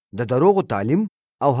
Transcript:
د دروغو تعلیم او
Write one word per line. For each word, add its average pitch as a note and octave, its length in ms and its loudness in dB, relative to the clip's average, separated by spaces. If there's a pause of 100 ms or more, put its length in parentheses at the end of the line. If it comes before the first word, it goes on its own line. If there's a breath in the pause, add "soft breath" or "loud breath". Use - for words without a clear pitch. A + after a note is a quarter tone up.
(120)
د A2 200 -6
دروغو F#3 300 2 (100)
تعلیم B2+ 340 0 (340)
او C#3+ 100 2 (100)